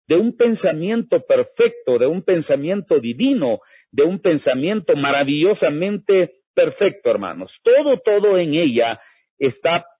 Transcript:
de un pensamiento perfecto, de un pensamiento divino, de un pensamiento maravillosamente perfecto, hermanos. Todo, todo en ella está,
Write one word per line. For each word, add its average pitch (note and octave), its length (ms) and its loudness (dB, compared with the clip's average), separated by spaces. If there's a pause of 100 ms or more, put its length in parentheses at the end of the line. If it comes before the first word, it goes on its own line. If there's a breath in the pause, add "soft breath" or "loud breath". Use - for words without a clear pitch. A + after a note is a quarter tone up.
de D#3 100 2
un A3+ 180 0
pensamiento G3 880 -2
perfecto, C3 720 0
de B2 100 2
un F3 140 -2
pensamiento D#3+ 760 -2
divino, B2+ 600 -2 (320 soft breath)
de B2+ 120 0
un F3+ 160 0
pensamiento D#3+ 760 -2
maravillosamente D#3 1500 0 (120)
perfecto, - 560 0
hermanos. F#2+ 540 -6
Todo, C4+ 360 4
todo G#3 380 2
en D#3+ 180 -2
ella A#2 440 0 (380 soft breath)
está, D#3+ 480 -2 (140)